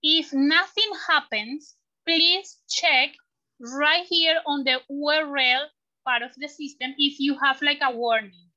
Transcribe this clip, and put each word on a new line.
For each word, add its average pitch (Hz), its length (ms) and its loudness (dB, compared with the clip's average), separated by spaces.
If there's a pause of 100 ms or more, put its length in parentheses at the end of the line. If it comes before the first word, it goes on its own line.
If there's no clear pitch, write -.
If 311 300 2
nothing 339 580 2 (180)
happens, 285 640 -4 (320)
please 339 520 2 (100)
check 277 420 2 (500)
right 294 460 0
here 330 300 2 (100)
on 285 180 -2
the 254 160 0 (100)
U 285 180 -4
R 302 300 0
L 262 320 2 (360)
part 240 160 0
of 247 140 -12
the 285 120 -10
system 277 500 -10
if 285 200 0
you 277 240 0
have, 269 200 0
like, 294 200 0
a 254 140 0
warning. 220 600 -2